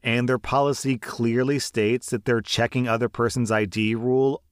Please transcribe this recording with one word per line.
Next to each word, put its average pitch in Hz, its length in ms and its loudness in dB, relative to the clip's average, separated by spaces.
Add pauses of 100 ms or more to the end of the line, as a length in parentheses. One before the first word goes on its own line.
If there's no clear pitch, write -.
and 120 240 0
their 127 100 2
policy 135 600 0
clearly 123 600 0
states 117 520 0
that 113 140 -4
their 117 160 2
checking 117 480 -2
other 113 200 0
person's 117 440 0
I 107 120 2
D 107 300 0
rule 127 580 0